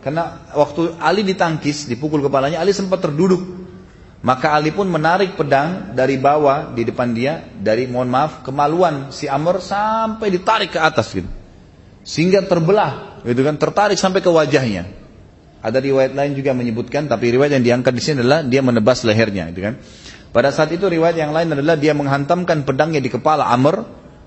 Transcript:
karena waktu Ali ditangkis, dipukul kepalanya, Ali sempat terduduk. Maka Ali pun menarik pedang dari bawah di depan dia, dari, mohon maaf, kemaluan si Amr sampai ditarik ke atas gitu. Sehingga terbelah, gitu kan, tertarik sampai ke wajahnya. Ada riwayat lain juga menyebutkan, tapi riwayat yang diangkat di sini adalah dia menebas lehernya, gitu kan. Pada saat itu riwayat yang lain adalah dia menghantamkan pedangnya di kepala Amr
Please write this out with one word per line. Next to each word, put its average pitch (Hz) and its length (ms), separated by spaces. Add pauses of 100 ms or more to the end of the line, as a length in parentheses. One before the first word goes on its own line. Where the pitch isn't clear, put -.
karena 160 480
waktu 165 480
Ali 190 240
ditangkis, 160 640
dipukul 147 320
kepalanya, 139 400
Ali 190 160
sempat 190 240
terduduk. 175 400 (840)
Maka 151 320
Ali 151 160
pun 190 160
menarik 175 480
pedang 147 560
dari 131 240
bawah 143 560
di 117 120
depan 123 280
dia, 135 320 (120)
dari, 110 320
mohon 123 200
maaf, 143 320
kemaluan 147 720
si 147 160
Amr 160 320
sampai 220 720
ditarik 196 400
ke 170 80
atas 156 320
gitu. 87 160 (760)
Sehingga 185 400
terbelah, 170 800
gitu 120 200
kan, 151 120
tertarik 196 440
sampai 190 200
ke 185 120
wajahnya. 131 560 (720)
Ada 117 200
riwayat 135 360
lain 143 200
juga 135 200
menyebutkan, 123 480
tapi 120 280
riwayat 143 240
yang 127 80
diangkat 123 320
di 113 80
sini 139 200
adalah 143 200
dia 131 200
menebas 120 400
lehernya, 104 480
gitu 95 200
kan. - 20 (640)
Pada 131 160
saat 156 160
itu 175 160
riwayat 170 320
yang 151 160
lain 165 240
adalah 151 240
dia 147 160
menghantamkan 147 720
pedangnya 151 320
di 123 80
kepala 135 400
Amr 139 400 (380)